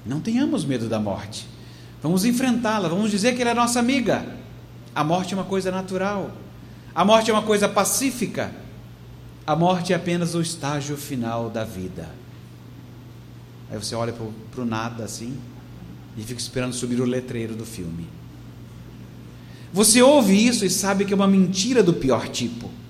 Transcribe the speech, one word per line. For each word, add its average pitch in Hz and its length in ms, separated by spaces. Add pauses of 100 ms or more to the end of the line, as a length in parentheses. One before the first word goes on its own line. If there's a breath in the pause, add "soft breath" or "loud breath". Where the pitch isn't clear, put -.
Não 135 160
tenhamos 240 440
medo 120 240
da 110 100
morte. - 480 (560 loud breath)
Vamos 180 220
enfrentá-la, 233 640
vamos 202 220
dizer 208 240
que 247 80
ela 240 100
é - 20
nossa 240 240
amiga. 233 480 (680)
A 147 80
morte 175 300
é 196 40
uma 185 80
coisa 185 260
natural. 190 640 (600 loud breath)
A 175 120
morte 220 260
é 214 40
uma 214 80
coisa 208 260
pacífica. 196 840 (920)
A 156 80
morte 175 380
é 175 40
apenas 170 380
o 170 60
estágio 147 560
final 117 520
da 110 160
vida. 90 440 (1600)
Aí 110 80
você 107 200
olha 117 160
pro, 113 200 (200)
pro 127 120
nada 113 380
assim 120 340 (800)
e 107 60
fica 117 180
esperando 127 320
subir 123 280
o 127 40
letreiro 120 520
do 110 100
filme. 82 400 (1700 loud breath)
Você 214 280
ouve 240 460
isso 214 180
e 180 60
sabe 196 340
que 196 80
é 196 40
uma 196 100
mentira 196 560
do 170 100
pior 123 360
tipo. - 420 (200)